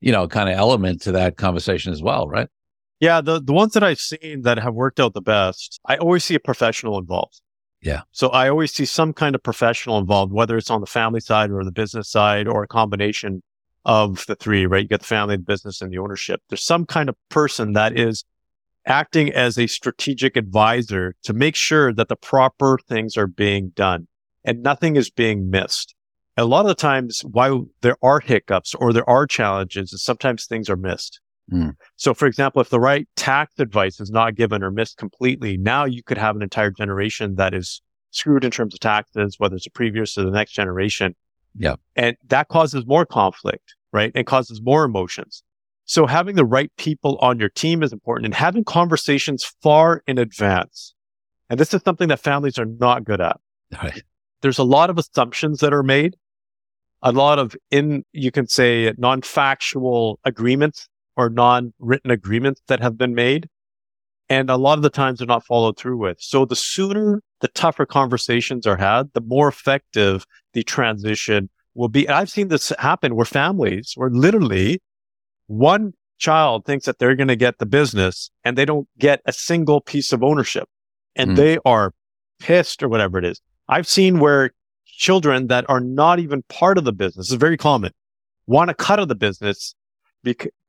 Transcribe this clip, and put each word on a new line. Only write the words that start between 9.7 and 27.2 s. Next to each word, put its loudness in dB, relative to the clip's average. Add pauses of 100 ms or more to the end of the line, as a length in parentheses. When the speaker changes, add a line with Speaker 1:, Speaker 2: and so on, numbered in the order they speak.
Speaker 2:
involved, 2
whether 0
it's -4
on 0
the -8
family -2
side 0
or -4
the -6
business -6
side 2
or -2
a -10
combination -2 (420)
of 2
the -8
three, 0
right? 2
You -8
get 0
the -20
family, -2
the -8
business, -8
and -10
the -8
ownership. -8
There's -8
some 0
kind -2
of -10 (120)
person 0
that 2
is -2 (600)
acting 0
as 0
a 2
strategic -4
advisor 0 (100)
to -4
make 0
sure 2
that 0
the -4
proper 2 (100)
things -4
are 2
being -2
done -2 (360)
and -4
nothing 0
is 2
being -2
missed. -4 (440)
A 2
lot 4
of 2
the 2
times -2